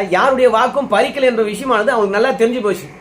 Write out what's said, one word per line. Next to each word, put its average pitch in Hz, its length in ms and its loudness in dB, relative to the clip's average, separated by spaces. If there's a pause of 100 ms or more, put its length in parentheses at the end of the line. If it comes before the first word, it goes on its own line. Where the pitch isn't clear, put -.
யாருடைய 247 400 2
வாக்கும் 247 420 0
பறிக்கல 254 380 0
என்ற 226 140 0
விஷயமானது 220 500 -2
அவங்களுக்கு 202 240 0
நல்லா 247 220 2
தெரிஞ்சு 240 240 0
போச்சு. 190 240 -4 (140)